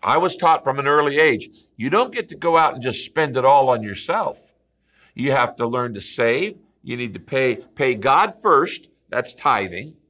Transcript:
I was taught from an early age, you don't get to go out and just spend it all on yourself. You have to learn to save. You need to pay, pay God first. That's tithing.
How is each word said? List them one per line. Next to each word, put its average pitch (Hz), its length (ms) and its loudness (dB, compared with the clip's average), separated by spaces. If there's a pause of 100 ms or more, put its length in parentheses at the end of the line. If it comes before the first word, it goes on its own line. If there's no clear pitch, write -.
I 117 140 2
was 180 180 0
taught 165 280 2
from 135 160 -2
an 139 80 -2
early 147 320 2
age, 135 300 2 (280)
you 131 140 -4
don't 233 200 0
get 226 180 -8
to 165 60 -16
go 165 220 0
out 160 160 2
and 127 80 -12
just 123 240 -6
spend 143 320 -2
it 127 80 0
all 135 240 6
on 117 140 0
yourself. 165 560 -6 (760)
You 131 180 -2
have 123 260 0
to 120 100 -2
learn 123 260 -4
to 98 80 -12
save. 131 560 -2 (240)
You - 160 -10
need 120 160 -10
to 98 60 -14
pay, 131 380 -2
pay 131 360 -4
God 135 480 2
first. 165 480 0 (200)
That's - 260 -6
tithing. 107 580 -2 (160)